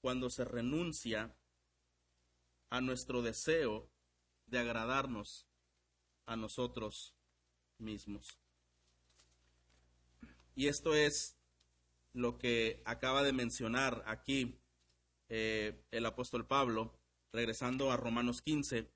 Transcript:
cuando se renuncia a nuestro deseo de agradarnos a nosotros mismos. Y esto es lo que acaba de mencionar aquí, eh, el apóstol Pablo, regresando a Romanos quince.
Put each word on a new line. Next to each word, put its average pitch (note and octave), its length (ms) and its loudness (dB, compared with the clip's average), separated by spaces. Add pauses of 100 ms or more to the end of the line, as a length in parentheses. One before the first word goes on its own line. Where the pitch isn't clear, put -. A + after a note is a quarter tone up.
cuando B2+ 300 0
se B2 140 -2
renuncia A#2+ 920 -2 (1300)
a B2 100 0
nuestro B2+ 420 -2
deseo A#2 680 0 (560)
de B2 120 -2
agradarnos A#2 880 -2 (800)
a A2+ 100 -4
nosotros A2+ 800 -6 (640)
mismos. G#2 600 -10 (2250)
Y C3+ 140 4
esto D3+ 260 2
es D3+ 420 4 (800)
lo A#2+ 240 0
que A#2 480 2
acaba C3 360 2
de C#3 120 4
mencionar A#2+ 720 2
aquí, B2 520 -2 (680)
eh, A2 640 -2
el A#2 160 0
apóstol B2 400 -4
Pablo, A#2 520 2 (320)
regresando B2 640 0
a A#2+ 60 4
Romanos A#2+ 420 0
quince. C#3+ 560 0